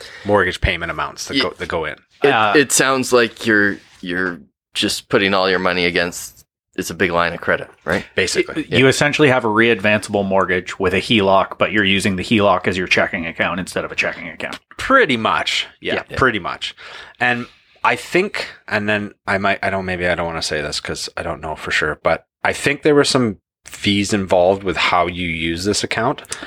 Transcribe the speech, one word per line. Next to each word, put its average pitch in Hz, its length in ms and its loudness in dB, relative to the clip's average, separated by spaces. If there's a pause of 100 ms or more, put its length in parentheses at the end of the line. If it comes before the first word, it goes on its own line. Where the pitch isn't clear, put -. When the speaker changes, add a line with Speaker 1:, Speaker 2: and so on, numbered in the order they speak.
(240)
Speaker 1:
mortgage 98 360 2
payment 85 300 -2
amounts 76 360 -8
that - 100 -6
Speaker 2:
Ye- 135 60 0
Speaker 1:
go, 92 80 -2
that 90 180 -10
go 82 160 -4
in. 76 120 -8 (260)
Speaker 2:
It, 139 100 4
Speaker 3:
Uh, 107 240 2
Speaker 2:
it 139 160 2
sounds 135 400 0
like 120 340 2
you're, 104 300 2 (240)
you're 87 400 -6 (320)
just - 380 -4
putting 98 240 2
all 95 160 2
your 92 80 2
money 90 260 0
against, 87 600 -4 (280)
it's 92 140 -6
a 92 60 -8
big 87 160 0
line 85 240 0
of - 80 -12
credit, - 260 -2 (160)
right? 87 300 -2
Speaker 1:
Basically. - 560 -2
Speaker 3:
Y-, - 80 2
you 131 100 6
essentially 147 400 2
have 127 160 2
a 117 40 2
readvanceable 107 760 2
mortgage 92 540 0
with 92 160 0
a 92 60 2
heloc, 95 580 2
but 90 140 0
you're 104 120 2
using 98 320 2
the 90 60 -4
heloc 101 440 4
as 95 120 0
your 90 80 -2
checking - 400 0
account 85 340 -4
instead 87 240 -6
of 76 80 -8
a - 40 -16
checking 82 320 -4
account. 80 300 -10 (200)
Speaker 1:
Pretty 220 400 4
much. 92 480 0 (140)
Yeah, - 280 -4
Speaker 3:
Yeah. - 80 -10
Speaker 1:
pretty 120 220 2
much. - 360 -10 (460)
And 123 260 0 (380)
I 120 120 2
think, - 520 -2 (200)
and 104 200 -4
then 104 240 -2 (140)
I 101 100 0
might, 98 260 0
I 98 60 -2
don't, 98 160 -4
maybe 90 220 -4
I 87 80 2
don't 85 120 -2
wanna 82 140 -6
say 78 220 -4
this 76 180 -6
'cause - 360 -8
I - 60 -6
don't 82 200 -8
know 76 140 -8
for - 160 -8
sure, - 300 -2
but 82 240 0 (160)
I 98 120 0
think 143 280 -2
there 151 120 4
were 143 100 6
some 120 340 2 (260)
fees 101 480 -2
involved 95 500 4
with 90 140 -2
how 87 320 2
you 87 180 -6
use 82 380 -4
this 101 180 0
account. 120 400 -2 (240)